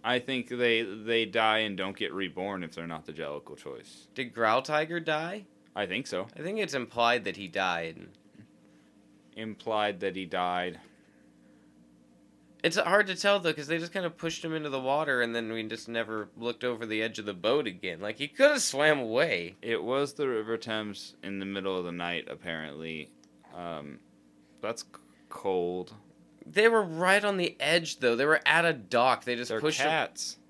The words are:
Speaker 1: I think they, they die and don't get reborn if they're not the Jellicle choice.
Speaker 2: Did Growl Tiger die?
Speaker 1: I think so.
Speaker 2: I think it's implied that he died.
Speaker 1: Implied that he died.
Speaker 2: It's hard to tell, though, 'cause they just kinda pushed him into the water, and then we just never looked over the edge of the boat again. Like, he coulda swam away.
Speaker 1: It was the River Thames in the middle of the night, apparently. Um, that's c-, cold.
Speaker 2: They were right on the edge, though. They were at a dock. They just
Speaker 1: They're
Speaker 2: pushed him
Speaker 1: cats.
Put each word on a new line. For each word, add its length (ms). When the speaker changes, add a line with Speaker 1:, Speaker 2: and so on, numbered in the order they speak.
Speaker 1:
I 160
think 300
they, 320
they 440
die 340
and 180
don't 180
get 180
reborn 500
if 100
they're 140
not 180
the 80
Jellicle 440
choice. 580
Speaker 2:
Did 180
Growl 280
Tiger 380
die? 460
Speaker 1:
I 100
think 220
so. 200
Speaker 2:
I 40
think 180
it's 140
implied 520
that 120
he 100
died. 600
Speaker 1:
Implied 640
that 160
he 100
died. 540
Speaker 2:
It's 140
hard 300
to 80
tell, 240
though, 140
'cause 140
they 100
just 160
kinda 160
pushed 340
him 120
into 140
the 100
water, 420
and 140
then 180
we 100
just 240
never 480
looked 280
over 220
the 180
edge 160
of 60
the 80
boat 340
again. 320
Like, 180
he 100
coulda 320
swam 400
away. 600
Speaker 1:
It 220
was 300
the 140
River 300
Thames 640
in 160
the 80
middle 320
of 80
the 60
night, 360
apparently. 840
Um, 460
that's 200
c-, 60
cold. 640
Speaker 2:
They 240
were 140
right 420
on 140
the 220
edge, 400
though. 160
They 100
were 220
at 180
a 80
dock. 520
They 100
just 140
Speaker 1:
They're 120
Speaker 2:
pushed 200
him 80
Speaker 1:
cats. 500